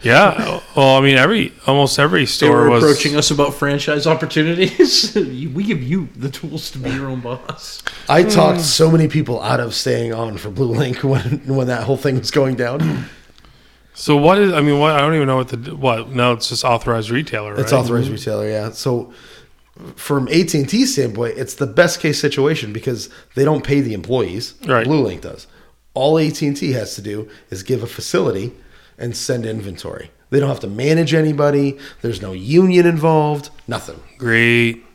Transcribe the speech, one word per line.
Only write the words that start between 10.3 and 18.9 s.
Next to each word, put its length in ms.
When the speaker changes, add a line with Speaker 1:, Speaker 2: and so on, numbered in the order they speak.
Speaker 3:
for 120
Blue 220
Link 260
<laughs> 40
when, 440
when 200
that 180
whole 120
thing 220
was 120
going 260
down. 500
Speaker 1:
So 220
what 220
is, 140
I 80
mean, 180
what, 140
I 80
don't 160
even 100
know 100
what 120
the, 260
what, 360
now 220
it's 160
just 160
authorized 460
retailer, 480
Speaker 3:
It's 140
Speaker 1:
right? 80
Speaker 3:
authorized 260
Speaker 1:
Mm-hmm. 80
Speaker 3:
retailer, 340
yeah. 220
So 420